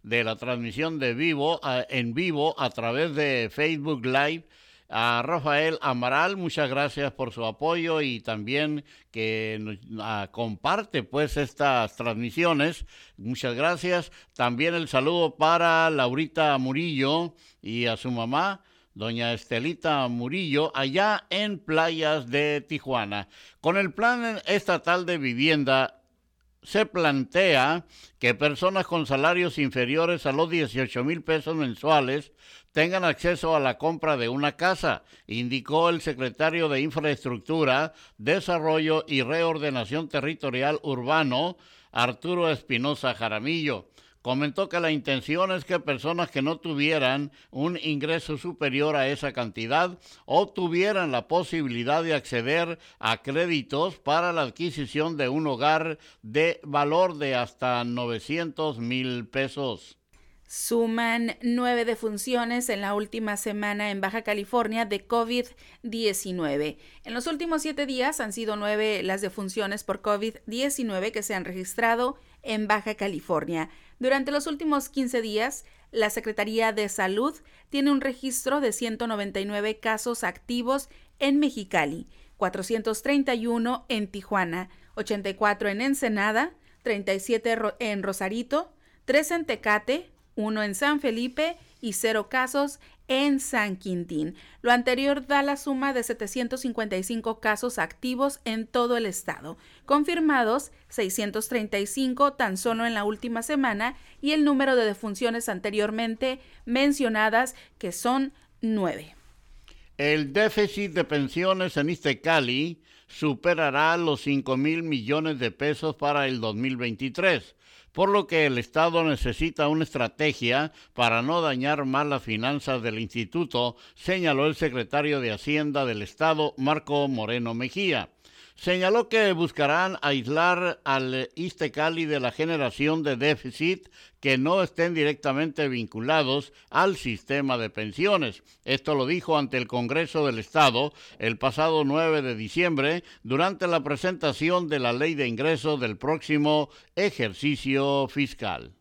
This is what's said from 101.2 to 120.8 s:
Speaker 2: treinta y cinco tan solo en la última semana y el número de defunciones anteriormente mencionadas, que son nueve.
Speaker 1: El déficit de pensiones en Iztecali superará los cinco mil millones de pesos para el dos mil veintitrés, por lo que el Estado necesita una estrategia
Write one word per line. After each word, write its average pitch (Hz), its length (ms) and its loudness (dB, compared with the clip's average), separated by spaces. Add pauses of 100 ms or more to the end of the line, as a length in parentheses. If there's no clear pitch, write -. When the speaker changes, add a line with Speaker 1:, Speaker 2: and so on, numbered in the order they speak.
Speaker 2:
treinta 214 320 -2
y 202 60 -2
cinco 269 480 0
tan 202 220 0
solo 226 300 0
en 233 80 0
la 208 80 -2
última 226 400 -2
semana 254 540 0 (240)
y 285 100 0
el 302 140 4
número 269 320 4
de 233 80 4
defunciones 220 640 -2
anteriormente 220 920 -2 (280)
mencionadas, 240 880 2 (220)
que 180 120 -6
son 269 420 0 (280)
nueve. 202 560 -2 (800)
Speaker 1:
El 147 360 2
déficit 202 600 2
de 170 100 2
pensiones 175 720 0
en 147 140 2
Iztecali 151 920 0 (280)
superará 156 880 2
los 160 240 0
cinco 135 360 0
mil 160 280 0
millones 147 560 -2
de 117 100 0
pesos 151 460 -2
para 143 320 0
el 127 120 -2
dos 110 140 -2
mil 127 220 -2
veintitrés, 131 800 0 (340)
por 190 200 2
lo 202 180 2
que 160 180 4
el 127 120 2
Estado 165 440 2
necesita 151 640 0
una 156 160 2
estrategia 139 880 0 (200)